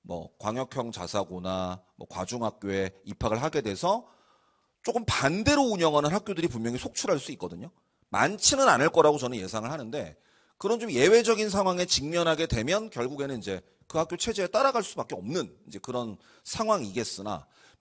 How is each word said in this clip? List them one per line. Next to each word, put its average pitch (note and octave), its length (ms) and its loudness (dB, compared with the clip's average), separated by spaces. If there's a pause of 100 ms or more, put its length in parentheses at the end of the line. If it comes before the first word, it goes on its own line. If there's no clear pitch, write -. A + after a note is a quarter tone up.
뭐 E2+ 360 -10
광역형 A#2+ 540 -4
자사고나 F#2 920 -4 (140)
뭐 - 120 -18
과중학교에 G2 840 -4 (140)
입학을 A2 360 -2
하게 D3+ 200 -2
돼서 A#2+ 460 -2 (760)
조금 A#3+ 220 -2
반대로 A3 580 2
운영하는 D#3+ 480 2
학교들이 F#3 380 -2
분명히 A#2 280 -4
속출할 - 420 -2
수 - 140 -8
있거든요. F2+ 380 -12 (420)
많지는 G#3+ 560 4
않을 C#3+ 200 6
거라고 D3+ 280 8
저는 B2 220 -4
예상을 G#2+ 300 -6
하는데 A#2+ 460 -8 (440)
그런 A3+ 200 0
좀 A3 120 -6
예외적인 G#3 580 6
상황에 F#3 360 2
직면하게 E3 600 0
되면 E3 460 -2
결국에는 C3+ 480 -6
이제 F#2+ 200 -6 (280)
그 - 100 -4
학교 E3 180 -2
체제에 G3 320 -2
따라갈 A#3+ 360 2
수밖에 C#3+ 320 -6
없는 A2+ 380 -6 (140)
이제 G#2+ 120 -14
그런 A#2+ 380 -6 (260)
상황이겠으나 G#2+ 1040 -2 (340)